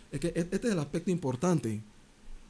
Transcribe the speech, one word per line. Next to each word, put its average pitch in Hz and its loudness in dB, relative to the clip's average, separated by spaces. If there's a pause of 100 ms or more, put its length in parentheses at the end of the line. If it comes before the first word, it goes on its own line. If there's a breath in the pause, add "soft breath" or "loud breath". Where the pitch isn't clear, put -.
(120)
es 147 -6
que 175 0
e-, 170 0
este 202 0
es 220 4
el 175 2
aspecto 165 -2
importante. 135 2 (680)